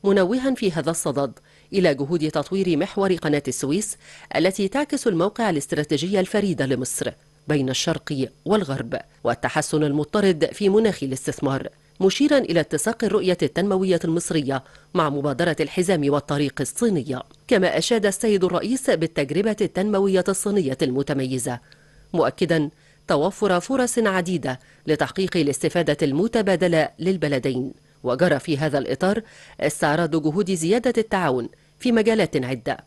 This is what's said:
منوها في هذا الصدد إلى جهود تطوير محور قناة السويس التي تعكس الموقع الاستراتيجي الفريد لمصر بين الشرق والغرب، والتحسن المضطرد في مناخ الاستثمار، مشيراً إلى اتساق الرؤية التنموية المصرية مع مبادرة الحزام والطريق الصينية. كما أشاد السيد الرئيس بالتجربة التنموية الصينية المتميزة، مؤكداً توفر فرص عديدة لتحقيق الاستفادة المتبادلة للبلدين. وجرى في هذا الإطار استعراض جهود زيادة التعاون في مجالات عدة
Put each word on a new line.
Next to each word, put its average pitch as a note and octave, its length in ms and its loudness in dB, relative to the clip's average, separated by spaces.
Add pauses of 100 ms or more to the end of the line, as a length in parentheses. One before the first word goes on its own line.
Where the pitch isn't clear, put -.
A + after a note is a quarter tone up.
منوها G3+ 500 2
في G#3 180 0
هذا D#3 200 -2
الصدد C#3 400 -2 (420)
إلى F3+ 200 4
جهود D3+ 380 -2
تطوير F3+ 460 0
محور F#3+ 380 0
قناة D3+ 320 0
السويس C#3+ 500 -4 (380)
التي F#3+ 320 0
تعكس C4+ 400 -2
الموقع G3+ 420 0
الاستراتيجي D#3 720 -2
الفريد F#3+ 420 0
لمصر B2+ 500 -2 (360)
بين C#3 220 0
الشرق C#3+ 580 -4 (180)
والغرب، C#3 540 -2 (240)
والتحسن D3 600 0
المضطرد D3+ 720 2
في G3+ 160 2
مناخ G#3 340 2
الاستثمار، C3+ 640 -4 (340)
مشيراً C#4+ 360 4
إلى E3+ 220 2
اتساق D#3 440 -2
الرؤية F#3 380 2
التنموية F#3 640 0
المصرية D#3 580 0 (300)
مع D#3+ 160 2
مبادرة D3 500 0
الحزام D#3 540 0
والطريق C#3+ 480 -2
الصينية. D3 600 -2 (260)
كما F#3 300 4
أشاد G#3 280 0
السيد G3+ 380 2
الرئيس F#3 460 0
بالتجربة E3 720 0
التنموية G3 680 2
الصينية F#3+ 540 0
المتميزة، C3 800 -2 (540)
مؤكداً E3 560 2 (380)
توفر F3+ 520 0
فرص B3 400 -2
عديدة F3+ 600 -2 (280)
لتحقيق D#3 500 0
الاستفادة D#3 640 0
المتبادلة E3+ 880 2 (100)
للبلدين. C#3+ 760 -2 (300)
وجرى C3+ 360 2
في - 180 -2
هذا D3 200 0
الإطار F#3 440 0 (380)
استعراض D#3+ 640 0
جهود E3+ 280 0
زيادة G3+ 460 0
التعاون E3 520 0 (300)
في B3 120 0
مجالات A3 520 2
عدة B2+ 440 -4